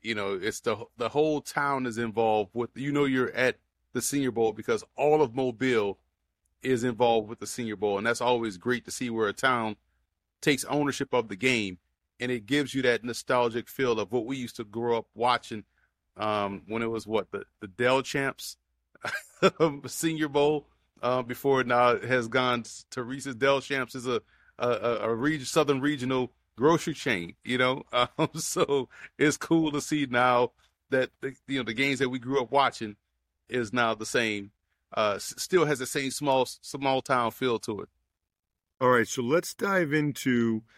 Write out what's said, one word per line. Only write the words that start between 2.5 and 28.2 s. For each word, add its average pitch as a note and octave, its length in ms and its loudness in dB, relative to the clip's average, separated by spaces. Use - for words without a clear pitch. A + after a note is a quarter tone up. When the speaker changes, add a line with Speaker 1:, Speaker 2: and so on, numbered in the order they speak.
Speaker 1:
with, A#2 220 -4
you C#3+ 180 -6
know, C#3+ 120 2
you're C3 280 0
at B2 240 0
the A#2+ 80 -2
Senior C#3 280 -2
Bowl A2 220 0
because A2 320 -4
all D3+ 260 4
of A#2 120 0
Mobile A#2+ 640 0
is B2+ 240 0
involved A#2 440 2
with A#2 100 -12
the G#2 80 -12
Senior A2+ 300 -6
Bowl. G2+ 200 0
And G2+ 100 -2
that's A#2 140 0
always A#2 380 0
great A#2+ 260 -4
to - 60 -14
see - 180 -6
where A2+ 200 0
a G2+ 40 -4
town A#2 440 0
takes C#3+ 220 0
ownership C#3 500 -2
of A#2 140 2
the G2+ 80 -10
game, G#2 420 0
and B2 100 -4
it A#2 160 -6
gives C#3 280 0
you C3+ 80 -4
that A#2 220 2
nostalgic A#2+ 640 -2
feel A#2+ 300 0
of G2 140 -4
what A#2 140 0
we C3+ 100 -6
used B2 200 -10
to A#2 80 -8
grow A#2 340 -2
up G#2+ 160 -8
watching, A2+ 500 -2
um, G2+ 500 -2
when A2+ 160 -4
it A2+ 80 -4
was, A2 160 -6
what, G#2 240 -2
the, G2 140 -8
the G#2 80 -12
Del B2 340 2
Champs - 540 -6
<laughs> D#3 460 2
Senior D#3 420 -2
Bowl, D3 380 2
uh, B2+ 200 2
before B2+ 400 2
now B2 280 6
it G#2+ 140 0
has A#2+ 240 0
gone B2 320 2
s-, - 300 -14
to B2+ 140 -8
Reese's. C3 320 -10
Del C3+ 240 4
Champs C3 340 -4
is B2 120 -8
a, A#2+ 140 0
a, B2 100 0
a, A2+ 340 0
a A2+ 120 0
reg-, C3+ 300 -2
Southern C#3+ 360 2
regional C3 520 -2
grocery D#3 380 2
chain, F2 500 -4
you A#2+ 120 -2
know? B2+ 320 0
<laughs> - 40 -20
Um, B2 420 0